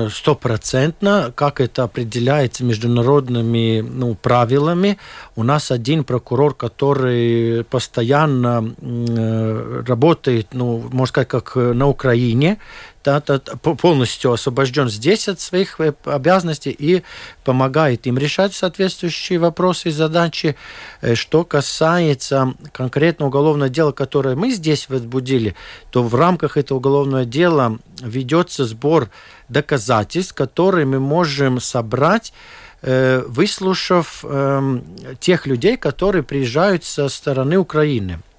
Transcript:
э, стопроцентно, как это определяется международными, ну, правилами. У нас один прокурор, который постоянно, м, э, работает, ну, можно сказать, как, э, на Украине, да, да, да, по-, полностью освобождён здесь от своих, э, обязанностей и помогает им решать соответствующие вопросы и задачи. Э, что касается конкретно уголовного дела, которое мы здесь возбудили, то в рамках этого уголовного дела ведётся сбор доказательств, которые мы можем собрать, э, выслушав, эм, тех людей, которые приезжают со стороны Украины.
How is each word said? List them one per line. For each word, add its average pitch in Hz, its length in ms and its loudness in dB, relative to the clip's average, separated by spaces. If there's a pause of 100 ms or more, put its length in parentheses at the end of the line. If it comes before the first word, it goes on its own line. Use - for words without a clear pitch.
э, - 40 -4
стопроцентно, 143 1200 0
как 147 260 0
это 127 220 -2
определяется 123 800 -2
международными, 117 1160 2
ну, 123 340 -4
правилами. 143 840 2 (380)
У 110 80 -4
нас 139 300 0
один 127 320 0
прокурор, 127 500 0
который 117 1080 0
постоянно, 127 920 0 (220)
м, 120 280 -6
э, 113 800 -2
работает, 123 640 2
ну, 123 260 -2 (140)
можно 127 140 0
сказать, 127 220 0
как, - 280 -4
э, 123 160 2
на 135 160 2
Украине, 127 680 2 (440)
да, 143 240 2
да, 139 180 0
да, - 180 -14
по-, 151 120 0
полностью 131 580 2
освобождён 127 580 0
здесь 135 380 0
от 185 120 -6
своих, - 400 -4
э, 156 140 0 (100)
обязанностей 156 640 0
и 175 320 0 (420)
помогает 131 640 2
им 123 120 0
решать 185 340 0
соответствующие 180 880 -4
вопросы 170 500 0
и 156 40 0
задачи. 160 640 0 (440)
Э, 117 140 2
что 160 300 2
касается 143 1080 0 (200)
конкретно 147 540 0
уголовного 143 440 2
дела, 151 220 0
которое 135 440 -2
мы 226 140 0
здесь 156 400 -2
возбудили, 123 640 -2 (360)
то 127 120 2
в 117 120 0
рамках 160 440 2
этого 139 200 0
уголовного 135 460 2
дела 131 540 2 (240)
ведётся 131 640 -2
сбор 123 420 0 (400)
доказательств, 120 840 -2
которые 170 520 0
мы 135 140 0
можем 139 600 0
собрать, 127 720 0 (500)
э, 131 440 2
выслушав, 180 960 -2
эм, 139 580 -2 (380)
тех - 260 0
людей, 139 300 2
которые 175 460 0
приезжают 147 600 0
со 143 240 -2
стороны 135 500 -2
Украины. 123 640 0 (180)